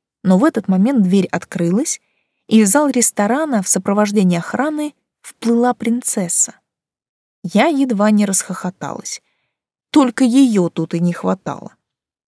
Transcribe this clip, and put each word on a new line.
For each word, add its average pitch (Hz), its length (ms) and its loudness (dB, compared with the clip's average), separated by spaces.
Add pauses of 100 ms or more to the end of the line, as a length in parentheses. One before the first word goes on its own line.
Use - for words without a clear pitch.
(240)
но 185 140 4
в 226 80 4
этот 233 220 -2
момент 208 340 2
дверь 190 260 2
открылась, 180 720 -4 (480)
и 220 160 6
в 202 40 2
зал 285 220 2
ресторана 240 720 0
в - 40 -10
сопровождении 202 680 0
охраны 294 560 -4 (280)
вплыла 233 520 0
принцесса. 226 800 -4 (880)
Я 208 240 2
едва 254 440 0
не 208 140 2
расхохоталась. - 960 -8 (680)
Только 269 340 2
ее 226 460 4
тут 165 240 -6
и 170 60 0
не 175 140 0
хватало. - 600 -8 (540)